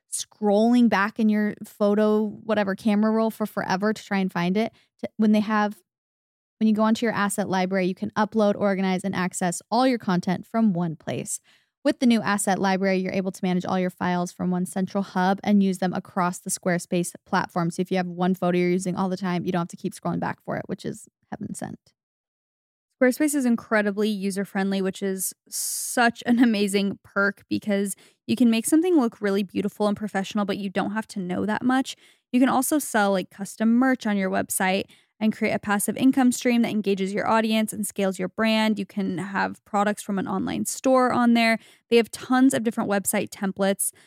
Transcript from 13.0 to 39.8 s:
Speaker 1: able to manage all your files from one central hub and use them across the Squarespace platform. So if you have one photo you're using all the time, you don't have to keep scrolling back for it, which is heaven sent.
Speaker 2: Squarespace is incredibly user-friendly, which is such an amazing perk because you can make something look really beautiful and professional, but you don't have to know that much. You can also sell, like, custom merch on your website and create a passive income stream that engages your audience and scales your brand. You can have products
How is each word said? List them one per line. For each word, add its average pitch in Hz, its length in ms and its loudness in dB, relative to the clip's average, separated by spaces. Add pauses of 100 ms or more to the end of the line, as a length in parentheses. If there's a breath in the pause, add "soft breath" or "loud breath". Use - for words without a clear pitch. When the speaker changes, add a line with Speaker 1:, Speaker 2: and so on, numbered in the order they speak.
Speaker 1:
able 190 180 -2
to - 120 -10
manage 180 220 0
all 185 140 0
your 180 100 0
files 180 420 -2
from 180 200 -4
one 180 160 -2
central 190 340 -4
hub 190 420 0
and 208 200 4
use 190 160 0
them 180 140 -2
across 185 440 -4
the - 140 -10
Squarespace 175 640 -2 (120)
platform. 175 460 -2
So - 100 -4
if 180 80 -4
you 185 80 -2
have 180 100 -2
one 180 280 0
photo 180 220 0
you're 175 120 2
using 185 260 -2
all 190 140 -2
the 185 80 -4
time, 180 280 -4
you 185 60 -4
don't 175 100 0
have 170 80 -4
to - 80 -18
keep - 180 -8
scrolling 175 240 -4
back - 240 -6
for - 140 -8
it, - 100 -8
which - 180 -8
is - 220 -10 (240)
heaven - 240 -10
sent. - 240 -12 (1200)
Speaker 2:
Squarespace 269 320 2
is 285 120 0
incredibly 214 640 0
user-friendly, 196 720 -4
which 190 180 -6
is 190 320 -4 (160)
such - 800 -2
an 240 100 4
amazing 202 640 2
perk 202 460 -2
because 202 460 -2 (320 soft breath)
you 226 80 0
can 233 160 6
make 220 160 0
something 339 280 4
look 240 240 2
really 202 220 0
beautiful 202 460 -2
and 202 100 0
professional, 208 480 -4
but 190 140 -4
you 196 100 -6
don't 196 220 -4
have 214 160 -6
to - 120 -12
know 185 280 -4
that 214 160 -2
much. 254 320 0 (360 soft breath)
You 247 80 2
can 262 80 6
also 269 300 2
sell, 208 340 0
like, 185 200 -2
custom 220 420 -2
merch 254 320 2
on 208 120 0
your 190 120 0
website 196 540 0 (360 soft breath)
and 214 160 2
create - 180 0
a - 40 0
passive 202 400 -2
income 262 340 4
stream 240 300 0
that 226 80 0
engages 196 420 -2
your 202 160 -2
audience 220 460 2
and 208 140 -6
scales 190 320 -2
your 185 80 -4
brand. 220 500 0
You 196 80 -4
can 190 320 -6
have 190 480 -6
products 208 380 -2